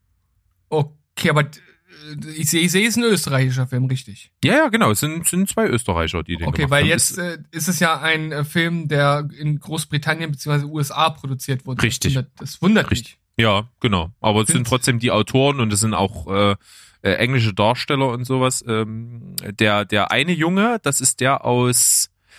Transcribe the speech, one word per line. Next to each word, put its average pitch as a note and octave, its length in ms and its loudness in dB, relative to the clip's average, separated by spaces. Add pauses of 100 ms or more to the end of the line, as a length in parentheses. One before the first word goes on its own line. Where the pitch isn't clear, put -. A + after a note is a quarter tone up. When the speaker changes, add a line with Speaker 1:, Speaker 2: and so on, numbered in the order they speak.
(680)
Speaker 1:
Okay, - 640 -2
aber, D3 120 4
äh, D3 80 -4 (840)
Ich D3+ 160 -4
seh, E3+ 100 2
ich E3+ 120 4
seh F#3+ 100 4
ist A3+ 140 2
ein A#3+ 80 2
österreichischer C3 640 2
Film, B2+ 180 -2
richtig? B2+ 480 -6 (100)
Speaker 2:
Ja, E3 120 4
ja, C#4 140 4
genau, G#3 220 4
es G#2+ 100 2
sind, D#3 280 -2
sind F#3 220 0
zwei A3+ 180 0
Österreicher, E2+ 540 0
die E2+ 160 -6
den E2+ 100 -2
Speaker 1:
Okay, - 140 0
Speaker 2:
gemacht C3+ 80 0
Speaker 1:
weil C#3+ 140 4
Speaker 2:
haben. - 40 2
Speaker 1:
jetzt, E3 220 2
Speaker 2:
Ist - 80 -8
Speaker 1:
äh, F3 200 -8 (120)
ist D#3+ 180 -6
es F3 100 -2
ja D#3+ 220 2
ein, D#3 320 -2
äh, D3 120 -4
Film, E3 440 -2
der D3 400 2 (100)
in D3+ 220 -2
Großbritannien D#3 720 -4
beziehungsweise D3 360 -2
U D3+ 140 -6
S C#3 100 -2
A D#3 200 0
produziert C3 560 -6
wurde. B2+ 160 -4
Speaker 2:
Richtig. B2+ 320 0
Speaker 1:
Das B2+ 80 -2
wundert, - 180 -16
das - 220 -12
wundert G3 280 4
Speaker 2:
Richtig. - 280 -4 (180)
Speaker 1:
mich. A2+ 80 2
Speaker 2:
Ja, G#2+ 240 2 (120)
genau. F#2 300 0 (100)
Aber G#2+ 200 2
es A2 80 0
sind - 80 0
Speaker 1:
Find's B2 140 -2
Speaker 2:
trotzdem B2 280 0
die A#2 120 0
Autoren C3 500 2
und A2 120 0
es G2+ 80 0
sind A2 140 0
auch, F#2 340 -2
äh, G2+ 280 2 (460)
äh, G2 120 2
englische A#2 400 0
Darsteller B2 540 0
und B2 180 -4
sowas. B2+ 420 0
Ähm, A2 680 -6 (240)
der, G#2 280 4
der G2+ 240 0
eine C#3+ 220 2
Junge, F#3+ 500 2
das - 180 -2
ist - 200 -2
der C3 260 0
aus, B2 640 2 (280)